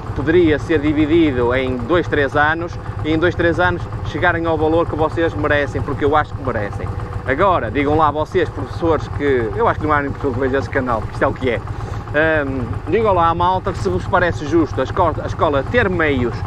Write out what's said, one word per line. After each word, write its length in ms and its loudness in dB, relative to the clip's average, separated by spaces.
poderia 440 4
ser 200 0
dividido 760 2
em 220 0
dois, 300 0
três 300 0
anos 360 0
e 80 0
em 60 2
dois, 160 2
três 240 2
anos 240 0
chegarem 400 0
ao 100 2
valor 300 2
que 80 -6
vocês 400 0
merecem, 480 0
porque 220 -4
eu 120 4
acho 180 0
que 80 -8
merecem. 460 -4
Agora, 420 2
digam 240 0
lá 160 4
vocês, 380 0
professores, 580 -2
que 360 2
eu 140 2
acho 100 0
que 80 -4
não 60 2
há 80 4
nenhum 120 -2
professor 200 -2
que 80 -2
veja 180 0
esse 120 -4
canal, 300 0
porque 120 -6
isto 100 -2
é 40 2
o 80 0
que 160 -2
é. 100 -2
Ahm, 480 0
digam 240 2
lá 160 4
à 60 2
malta 360 0
que 80 -6
se 120 -2
vos 160 -2
parece 400 0
justo 340 0
a 40 2
esco-, 380 0
a 40 -6
escola 440 0
ter 200 2
meios, 440 0